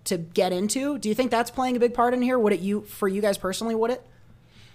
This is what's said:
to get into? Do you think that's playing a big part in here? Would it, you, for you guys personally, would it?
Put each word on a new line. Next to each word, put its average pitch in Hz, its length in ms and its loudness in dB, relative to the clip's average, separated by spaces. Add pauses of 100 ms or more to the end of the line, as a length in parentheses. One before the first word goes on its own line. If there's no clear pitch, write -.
to 190 140 -2
get 180 340 0
into? 262 480 -2
Do 208 80 -6
you 214 80 0
think 247 160 0
that's 233 180 0
playing 254 280 -2
a - 20 -4
big 240 140 4
part 247 200 2
in 247 80 0
here? 254 160 2
Would 208 140 4
it, 180 80 2
you, 202 220 -2
for - 260 -4
you 196 140 0
guys 202 160 2
personally, 220 380 -4
would 226 160 0
it? 254 140 -6 (680)